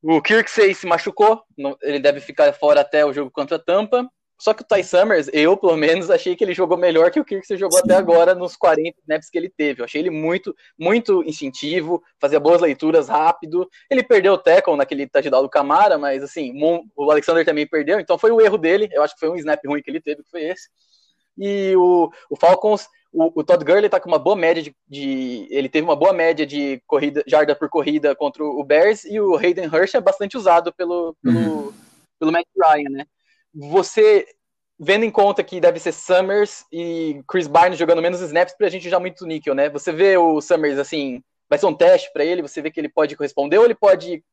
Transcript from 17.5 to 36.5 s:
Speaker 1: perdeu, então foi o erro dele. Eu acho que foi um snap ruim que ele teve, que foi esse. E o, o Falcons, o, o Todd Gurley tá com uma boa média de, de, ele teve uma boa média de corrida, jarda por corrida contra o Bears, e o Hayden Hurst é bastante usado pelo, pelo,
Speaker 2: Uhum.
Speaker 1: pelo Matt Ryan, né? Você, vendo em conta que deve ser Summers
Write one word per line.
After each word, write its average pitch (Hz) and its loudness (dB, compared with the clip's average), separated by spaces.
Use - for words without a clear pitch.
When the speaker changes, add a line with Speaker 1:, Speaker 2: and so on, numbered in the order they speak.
Speaker 1:
perdeu, 160 -2
então 170 -2
foi 220 2
o 226 4
erro 214 4
dele. 190 0
Eu 147 0
acho 151 -6
que - -18
foi 160 -4
um 175 -6
snap 151 -4
ruim 143 -6
que - -16
ele 160 -10
teve, 151 -10
que - -20
foi 170 -12
esse. 180 -10
E 196 -2
o, 180 4
o 147 -6
Falcons, 190 2
o, 160 -2
o 151 -4
Todd 170 2
Gurley 196 2
tá 190 0
com 175 -16
uma 185 2
boa 190 2
média 170 0
de, 147 -16
de, 131 -8
ele 143 -4
teve 156 -2
uma 165 2
boa 170 2
média 165 0
de 139 -6
corrida, 147 -2
jarda 151 2
por 147 -6
corrida 147 -2
contra 147 -6
o 147 -8
Bears, 170 2
e 208 -6
o 190 2
Hayden 175 -2
Hurst 170 0
é 254 2
bastante 196 -2
usado 175 2
pelo, 170 -6
pelo, 120 0
Speaker 2:
Uhum. 104 -6
Speaker 1:
pelo 160 -2
Matt 170 -2
Ryan, 151 2
né? 139 -10
Você, 185 2
vendo 196 0
em 220 -2
conta 202 0
que 180 -8
deve 170 2
ser 160 -6
Summers 190 -2